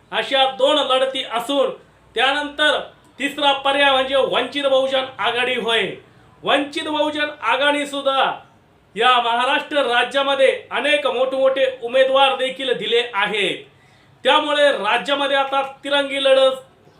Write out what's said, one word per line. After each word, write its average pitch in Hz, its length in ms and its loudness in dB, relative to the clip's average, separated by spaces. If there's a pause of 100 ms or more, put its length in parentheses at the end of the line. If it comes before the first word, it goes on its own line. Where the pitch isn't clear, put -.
(120)
अशा 269 460 0
दोन 277 300 2
लढती 262 360 0 (100)
असून 240 360 0 (460)
त्यानंतर 285 640 0 (420)
तिसरा 285 360 0
पर्याय 277 360 2
म्हणजे 262 240 0
वंचित 262 480 -2
बहुजन 262 400 0 (160)
आघाडी 240 360 -2
होय. 220 300 -2 (580)
वंचित 285 440 -2
बहुजन 302 400 -2 (140)
आघाडी 277 460 0
सुद्धा 269 360 -2 (720)
या 233 160 2 (100)
महाराष्ट्र 269 600 0
राज्यामध्ये 254 680 2 (220)
अनेक 277 360 0
मोठमोठे 262 580 2 (180)
उमेदवार 262 520 4
देखील 262 380 -4
दिले 226 300 0 (100)
आहेत, 196 500 -2 (600)
त्यामुळे 294 460 4
राज्यामध्ये 269 680 -2
आता 269 240 0 (220)
तिरंगी 277 400 -2
लढत 262 340 4 (420)